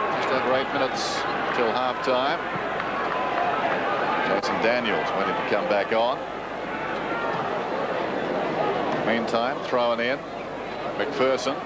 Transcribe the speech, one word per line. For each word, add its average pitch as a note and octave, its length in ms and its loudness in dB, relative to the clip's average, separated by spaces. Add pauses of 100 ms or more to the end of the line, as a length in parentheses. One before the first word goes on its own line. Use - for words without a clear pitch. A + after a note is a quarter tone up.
(160)
Just - 140 -2
over B2+ 260 2
eight C3 180 0
minutes - 460 0 (360)
till A#2 160 2
half B2 340 0
time. C3+ 340 2 (1900)
Jason G2 340 0
Daniels A2+ 560 2
waiting F#2+ 160 0
to F#2+ 160 -2
come G#2 160 2
back G2+ 240 2
on. A#2 260 4 (3000)
Meantime, A#2 600 2
throwing A#2+ 340 4
in. B2 180 2 (800)
McPherson C3 680 2